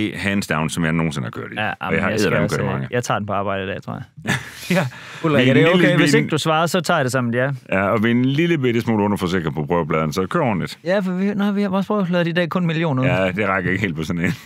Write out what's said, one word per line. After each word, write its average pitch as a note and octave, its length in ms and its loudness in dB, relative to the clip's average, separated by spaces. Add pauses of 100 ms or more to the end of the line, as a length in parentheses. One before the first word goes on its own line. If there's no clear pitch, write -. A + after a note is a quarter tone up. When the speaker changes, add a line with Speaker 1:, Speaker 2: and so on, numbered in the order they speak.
(180)
Speaker 1:
hands G2 280 -2
down, D#2 240 -2
som E2+ 140 -2
jeg D#2+ 80 0
nogensinde D#2 340 -2
har A1+ 40 -8
kørt A1 220 -12
i. - 20 -12
Speaker 2:
Ja, G#2+ 160 -4
Speaker 1:
Og - 100 -8
Speaker 2:
jamen, E2 140 -4
Speaker 1:
jeg E2 100 0
har F#2 60 0
Speaker 2:
jeg G#2+ 100 0
skal G2 80 2
Speaker 1:
eddermame D2+ 160 0
Speaker 2:
også, - 120 -2
Speaker 1:
kørt C#2 80 -2
i C2+ 40 -2
Speaker 2:
øh, C2 40 -2
Speaker 1:
mange. C2+ 180 -6
Speaker 2:
jeg B2 140 -4
tager A#2+ 140 -2
den G2+ 80 -6
på G2+ 60 -4
arbejde G2 320 -4
i - 20 -6
dag, G2 160 -8
tror A#2 120 -10
jeg. G#2 100 -10 (200)
Speaker 1:
<laughs> - 120 -2 (340)
Ja. F3 160 2 (380)
Speaker 2:
Ulrik, C#3+ 200 4
Speaker 1:
Vi C3 40 6
Speaker 2:
er - 20 6
Speaker 1:
er C3+ 40 6
Speaker 2:
det - 80 6
Speaker 1:
en - 40 6
lille, F3 80 6
Speaker 2:
okay? F3+ 120 6
Speaker 1:
vi F3+ 60 4
er - 60 4
Speaker 2:
Hvis D3 160 4
Speaker 1:
en - 40 8
Speaker 2:
ikke - 120 0
du D#3+ 80 0
svarer, D#3+ 280 2
så F3+ 140 0
tager E3+ 180 2
jeg C#3 60 2
det B2 80 -2
som B2+ 160 2
et A#2 60 -2
ja. C3 180 0 (200)
Speaker 1:
Ja, F#2+ 100 2
og G2+ 200 2
vi A2 60 4
er - 20 4
en B2 140 4
lille D#3+ 340 2
bitte A#2+ 220 2
smule A2 240 2
underforsikret F2+ 500 0
på D2+ 120 -2
prøvebladene, D#2+ 460 0
så F#2 140 -2
kør F3 140 0
ordentligt. G2 440 -2
Speaker 2:
Ja, F#3 160 0
for F#3 120 -2
vi, G3 220 -2
nå, G3+ 180 0
vi G3+ 100 -2
har G3+ 60 -2
vores F#3+ 180 -2
prøveplader, F3+ 380 0
de E3+ 60 -2
er - 20 -4
i - 20 -2
dag F3 140 0
kun F3+ 140 -2
en F3 40 0
million D#3+ 320 0
ud. B2+ 60 0
Speaker 1:
Ja, F#2 280 2
det G2 160 -2
rækker F#2+ 220 0
ikke F#2+ 100 0
helt F#2 160 -2
på D#2+ 80 -4
sådan E2+ 200 -4
en. E2 60 2 (160)